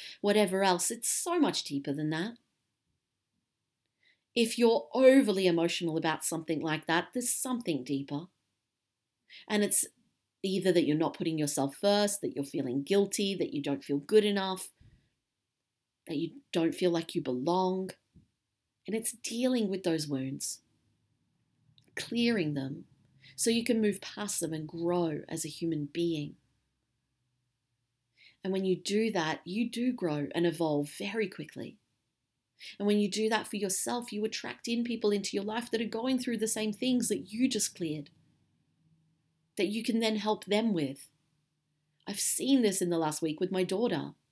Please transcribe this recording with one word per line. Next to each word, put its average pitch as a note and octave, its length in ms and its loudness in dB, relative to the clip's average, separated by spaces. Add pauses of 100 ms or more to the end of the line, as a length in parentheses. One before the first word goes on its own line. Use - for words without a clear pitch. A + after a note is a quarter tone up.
(200)
whatever G3+ 420 4
else. F3+ 280 2
It's - 180 -4
so F4 300 0
much G#3+ 260 2
deeper C#3+ 300 -4
than D3+ 160 -2
that. F3+ 240 -4 (2000)
If A#3 240 2
you're A#3 340 4
overly A#3+ 540 8
emotional E3+ 500 2
about D#3 260 0
something D#3+ 380 -2
like D#3 260 -2
that, E3+ 280 2
there's B3 180 -2
something A3+ 500 -2
deeper. C#3+ 440 -6 (1200)
And G#3 160 2
it's - 220 2 (560)
either F#3+ 300 2
that E3+ 120 6
you're D3+ 120 2
not D#3 200 0
putting D#3+ 220 -2
yourself C#3+ 420 0
first, G3+ 400 2
that - 160 -6
you're C#3+ 80 -4
feeling C3+ 380 -4
guilty, G3 520 2
that E3+ 200 -4
you C#3+ 80 -4
don't C#3 200 -4
feel C#3+ 160 -4
good G#3 260 4
enough, F#3+ 440 -2 (1400)
that E3 100 -6
you D#3+ 160 -4 (200)
don't E3 220 0
feel F3+ 160 2
like E3+ 240 -2
you E3 80 -2
belong. F#3 680 0 (960)
And G3 80 -4
it's A3 180 -2
dealing A#3+ 580 0
with F#3+ 140 -4
those D#3+ 220 0
wounds, C3+ 540 -6 (1400)
clearing A3+ 560 0
them, C#3 320 -6 (520)
so - 120 0
you A#3 160 2
can A3+ 160 2
move G3+ 220 2
past - 380 -6
them D#3+ 120 -4
and D#3 160 -6
grow E3+ 600 0
as E3 160 -4
a - 20 -8
human D3+ 440 -4
being. E3 420 -2 (2000)
And F#3+ 80 0
when F#3+ 140 0
you F#3 100 4
do G#3 360 2
that, D#3+ 340 0
you A3 220 -2
do B3 260 -2
grow D3+ 400 -2
and E3+ 120 2
evolve D#3 520 0
very G3+ 280 -2
quickly. - 520 -12 (1000)
And G3+ 80 -2
when G#3 120 4
you G#3 120 2
do G#3+ 180 0
that A3 180 0
for - 100 -6
yourself, G#3+ 560 -2
you G#3 120 -4
attract - 420 -8
in A#3 160 -2
people A3+ 280 0
into G3+ 260 -2
your G3 80 -2
life A3+ 260 -4
that A3+ 100 -2
are A#3 40 -2
going A#3+ 340 -2
through A#3+ 200 -2
the A3 100 0
same A3 240 -2
things B3 360 0
that F#3 240 -4
you A#3+ 160 2
just A3 260 -2
cleared, D3+ 360 -6 (1500)
that G3 120 0
you G#3+ 140 -2
can A3+ 180 0
then A3+ 160 2
help G#3+ 280 -2
them G#3+ 280 2
with. D#3 360 -2 (1000)
I've G3+ 140 -4
seen C4 420 4
this G3 180 4
in F3+ 80 2
the E3+ 100 2
last D3+ 220 0
week D#3 200 -2
with F3+ 120 0
my F#3 100 2
daughter. F#3 500 -2 (200)